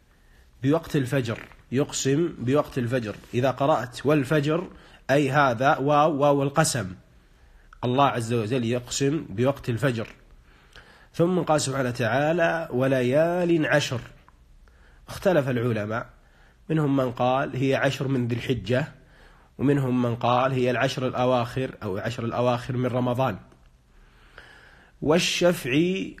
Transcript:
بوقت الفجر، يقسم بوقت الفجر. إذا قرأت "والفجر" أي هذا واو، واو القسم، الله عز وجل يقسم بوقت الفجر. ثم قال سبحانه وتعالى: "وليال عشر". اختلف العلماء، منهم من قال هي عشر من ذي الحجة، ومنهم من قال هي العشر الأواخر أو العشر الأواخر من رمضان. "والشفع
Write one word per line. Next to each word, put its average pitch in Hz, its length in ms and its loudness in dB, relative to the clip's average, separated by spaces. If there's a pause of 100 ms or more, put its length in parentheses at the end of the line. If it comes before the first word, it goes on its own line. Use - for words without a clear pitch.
(640)
بوقت 160 340 0
الفجر، 123 420 -2 (340)
يقسم 139 680 0
بوقت 139 400 0
الفجر. 120 380 -4 (180)
إذا 123 160 2
قرأت 123 560 -2
"والفجر" 151 640 0 (400)
أي 139 200 4
هذا 135 460 4
واو، 147 400 4
واو 143 260 4
القسم، 135 520 0 (920)
الله 127 220 4
عز 113 260 -2
وجل 117 320 -2
يقسم 131 640 -2
بوقت 123 400 -2
الفجر. 117 400 -2 (1040)
ثم 175 280 2
قال 151 180 2
سبحانه 135 280 -2
وتعالى: 151 840 0
"وليال 147 960 2
عشر". 131 340 0 (1080)
اختلف 151 400 0
العلماء، 117 580 -2 (600)
منهم 151 280 2
من 127 160 0
قال 127 440 0
هي 131 180 2
عشر 131 340 0
من 123 200 0
ذي 120 60 -2
الحجة، 120 580 -2 (680)
ومنهم 131 440 0
من 120 140 0
قال 123 360 0
هي 123 180 0
العشر 127 360 -2
الأواخر 127 760 -2
أو 101 160 -6
العشر 113 260 -6
الأواخر 120 520 -2
من 123 100 -2
رمضان. 123 520 -2 (1600)
"والشفع 175 680 2 (500)